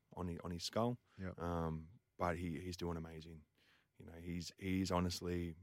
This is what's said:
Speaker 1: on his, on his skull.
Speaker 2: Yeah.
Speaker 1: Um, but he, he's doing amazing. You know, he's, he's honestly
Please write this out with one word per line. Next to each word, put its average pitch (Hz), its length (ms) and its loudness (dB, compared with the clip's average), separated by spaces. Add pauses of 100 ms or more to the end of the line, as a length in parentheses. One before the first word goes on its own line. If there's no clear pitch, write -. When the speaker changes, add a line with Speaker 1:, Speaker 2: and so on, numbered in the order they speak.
(160)
Speaker 1:
on 90 120 -2
his, 85 160 -2
on 87 80 -2
his 85 120 -4
skull. 120 340 4 (220)
Speaker 2:
Yeah. 92 100 -4 (100)
Speaker 1:
Um, 82 460 0 (340)
but 87 160 4
he, 85 280 -2
he's 90 140 -4
doing 85 200 0
amazing. 80 420 -10 (600)
You - 60 -14
know, 85 160 -14
he's, 87 360 -2
he's 92 340 4
honestly 87 720 2